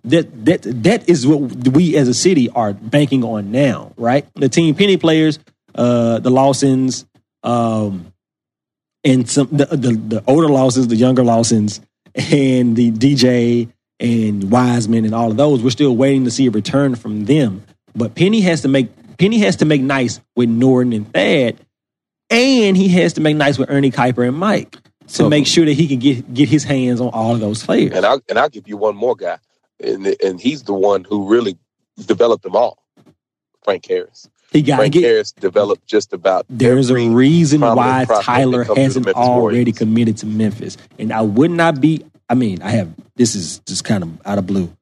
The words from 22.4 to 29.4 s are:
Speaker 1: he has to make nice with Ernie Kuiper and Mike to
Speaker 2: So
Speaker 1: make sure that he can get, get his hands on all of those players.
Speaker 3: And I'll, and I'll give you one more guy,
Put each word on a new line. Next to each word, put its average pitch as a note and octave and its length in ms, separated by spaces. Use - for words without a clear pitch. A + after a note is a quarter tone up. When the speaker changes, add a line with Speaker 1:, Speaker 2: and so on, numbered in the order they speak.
Speaker 1:
he F#3+ 120
has E3+ 260
to D#3+ 60
make D3+ 160
nice C#3+ 220
with C3+ 120
Ernie C#3 200
Kuiper B2 380
and C3+ 80
Mike G3+ 360
to - 80
Speaker 2:
So D3+ 220
Speaker 1:
make D3 180
sure E3 180
that D3+ 100
he D3+ 140
can C3+ 100
get, B2 360
get C3 160
his D3 140
hands B2+ 360
on B2 80
all A2+ 260
of A2+ 60
those G#2+ 240
players. - 280
Speaker 3:
And G2+ 120
I'll, C3 240
and G#2+ 100
I'll D3 120
give G#2 180
you G#2 80
one G#2 200
more A#2 200
guy, F2 220